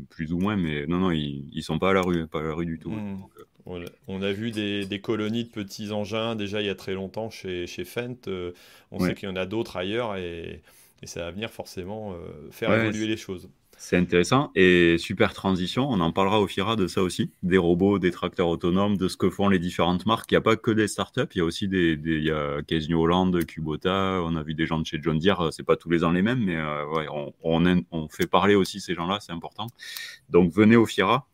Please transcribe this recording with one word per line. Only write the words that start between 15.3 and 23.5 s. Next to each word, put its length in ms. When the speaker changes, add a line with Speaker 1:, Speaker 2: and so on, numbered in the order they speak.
Speaker 1:
transition. 560
On 120
en 120
parlera 260
au 80
fira 300
de 100
ça 160
aussi, 280
des 140
robots, 420
des 120
tracteurs 380
autonomes, 500
de 100
ce 80
que 140
font 180
les 100
différentes 460
marques. 260
Il 40
y 20
a 60
pas 140
que 140
des 160
startups, 360
il 40
y 20
a 40
aussi 220
des, 300
des, 200
il 80
y 60
a 300
Casino 440
Holland, 420
Kubota, 760